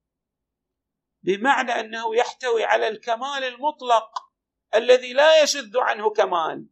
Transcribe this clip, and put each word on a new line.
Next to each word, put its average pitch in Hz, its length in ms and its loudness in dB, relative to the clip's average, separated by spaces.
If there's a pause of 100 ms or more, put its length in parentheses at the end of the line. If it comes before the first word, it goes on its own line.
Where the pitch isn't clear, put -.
(1200)
بمعنى 240 500 0
أنه 226 440 -6
يحتوي 233 480 0
على 226 240 0
الكمال 240 560 -6
المطلق 247 880 -2 (440)
الذي 247 380 4
لا 311 280 6
يشذ 254 360 -2
عنه 220 320 -2
كمال. 170 640 -2